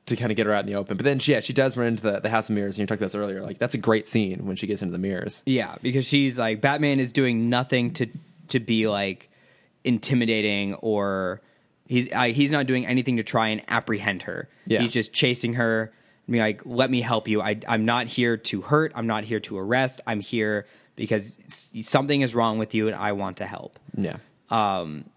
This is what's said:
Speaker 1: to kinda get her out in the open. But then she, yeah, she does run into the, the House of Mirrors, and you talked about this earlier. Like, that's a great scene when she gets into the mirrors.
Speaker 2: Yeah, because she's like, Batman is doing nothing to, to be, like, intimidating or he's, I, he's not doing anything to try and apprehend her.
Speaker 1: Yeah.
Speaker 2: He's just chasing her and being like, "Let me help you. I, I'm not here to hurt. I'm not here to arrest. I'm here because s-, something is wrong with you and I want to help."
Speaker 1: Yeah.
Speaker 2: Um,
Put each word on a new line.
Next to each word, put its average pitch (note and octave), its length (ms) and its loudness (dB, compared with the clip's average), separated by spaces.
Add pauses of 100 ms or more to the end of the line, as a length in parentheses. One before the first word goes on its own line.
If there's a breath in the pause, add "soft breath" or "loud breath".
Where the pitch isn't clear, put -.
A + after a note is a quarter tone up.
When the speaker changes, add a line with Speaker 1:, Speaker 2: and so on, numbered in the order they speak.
Speaker 1:
to A#2 80 0
kinda A2 180 0
get G#2+ 140 2
her G#2 60 4
out G#2 80 2
in G2+ 100 -4
the G2+ 40 -2
open. G2+ 220 -4
But G#2+ 60 -4
then C#3 160 2
she, C#3+ 140 2
yeah, A2 80 2
she - 120 -6
does C3+ 240 2
run A#2+ 100 2
into A2+ 160 -2
the, G2+ 180 2
the G#2+ 80 -2
House A2 200 2
of G#2+ 60 2
Mirrors, G2+ 220 -2
and - 60 -6
you F#2+ 40 -2
talked G#2+ 140 -2
about G2 100 -2
this - 40 -8
earlier. G2 280 -4
Like, G2+ 160 -10
that's B2 140 -2
a B2+ 40 -2
great A2 300 2
scene F#2 380 0
when F#2 100 -4
she G2+ 100 -6
gets G2 160 -2
into F2+ 120 -4
the F2 40 -6
mirrors. F#2+ 480 -4
Speaker 2:
Yeah, A#2+ 360 0
because B2+ 240 0
she's C3+ 340 2
like, A2 220 0
Batman C#3+ 380 2
is C3 120 0
doing A#2+ 380 2
nothing B2 440 2
to, A#2+ 140 -2 (420)
to C3 100 2
be, A2 280 2
like, G2+ 420 -2 (540 soft breath)
intimidating G#2+ 920 2
or G2 680 -2 (460 soft breath)
he's, B2 240 0
I, A#2+ 200 2
he's C#3+ 200 2
not C#3+ 160 0
doing B2+ 180 0
anything B2 320 0
to A2 60 0
try A2 260 2
and G#2+ 180 -2
apprehend G#2 560 -2
her. - 260 -10 (160 soft breath)
Speaker 1:
Yeah. G#2+ 160 2
Speaker 2:
He's A2+ 100 0
just A2+ 220 0
chasing B2 400 2
her A2+ 400 0 (320 soft breath)
and A#2+ 80 -4
being A#2 80 4
like, G#2+ 240 0
"Let B2+ 240 0
me B2+ 120 2
help A2+ 280 0
you. G#2 120 2
I, G#2+ 180 -2 (100)
I'm A2 160 2
not A#2 220 2
here A#2+ 300 2
to G2+ 240 -4
hurt. D3+ 340 2
I'm A#2 120 -4
not G#2+ 160 -2
here A2 180 -2
to G2+ 160 -10
arrest. B2 480 0
I'm A2 140 -2
here G#2+ 480 -2 (300 soft breath)
because G#2+ 480 -2
s-, - 260 -10 (120)
something C#3+ 380 2
is A#2+ 140 0
wrong A2+ 220 2
with A2 180 -4
you G#2+ 120 2
and G#2 100 -2
I G#2 160 -2
want G2 240 -6
to F#2+ 80 -6
help." - 340 -14 (160)
Speaker 1:
Yeah. F#2+ 220 -4 (320)
Speaker 2:
Um, F#2 560 0 (120)